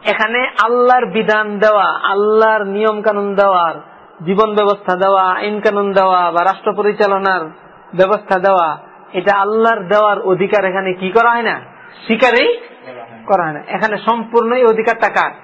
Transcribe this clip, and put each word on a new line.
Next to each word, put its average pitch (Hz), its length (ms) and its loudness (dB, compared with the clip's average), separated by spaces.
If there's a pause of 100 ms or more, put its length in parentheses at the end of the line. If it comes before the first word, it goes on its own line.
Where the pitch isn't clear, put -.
(100)
এখানে 226 380 -2 (160)
আল্লাহর 247 420 2
বিধান 214 540 -2
দেওয়া, 208 260 4
আল্লাহর 214 760 0
নিয়ম 208 380 -2
কানুন 202 340 -2
দেওয়ার, 180 400 2 (500)
জীবন 208 300 0
ব্যবস্থা 202 400 0
দেওয়া, 196 260 2
আইন 208 380 -2
কানুন 202 340 0
দেওয়া 185 380 2
বা 170 120 0
রাষ্ট্র 190 300 -2
পরিচালনার 196 720 0 (500)
ব্যবস্থা 190 440 0
দেওয়া, 180 380 2 (360)
এটা 196 240 0
আল্লাহর 220 460 0
দেওয়ার 202 380 2
অধিকার 190 440 0
এখানে 190 280 -2
কি 185 160 -6
করা 233 220 2
হয় 233 120 0
না? 175 180 -4 (440)
স্বীকারই 247 520 2 (680)
করা 185 180 0
হয় 156 100 -4
না। 147 60 -10
এখানে 202 380 -4
সম্পূর্ণ 233 560 -2
এই 254 100 2
অধিকারটা 220 460 2
কার? 165 220 -2 (120)